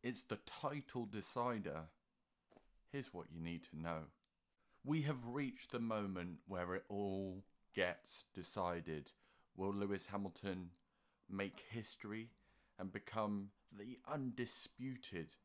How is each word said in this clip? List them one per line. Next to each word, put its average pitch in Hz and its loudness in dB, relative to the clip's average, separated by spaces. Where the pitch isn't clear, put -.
It's 123 0
the - 0
title 135 -2
decider. 104 0
Here's 139 -4
what 87 -6
you 85 -6
need 85 0
to 78 -6
know. 82 2
We 151 4
have 135 0
reached 127 -2
the 120 0
moment 95 2
where 90 2
it - 0
all 98 0
gets - 4
decided. 85 0
Will 98 2
Lewis 101 2
Hamilton 95 -2
make 98 0
history 113 -6
and 95 -2
become 104 2
the 117 -8
undisputed 123 -2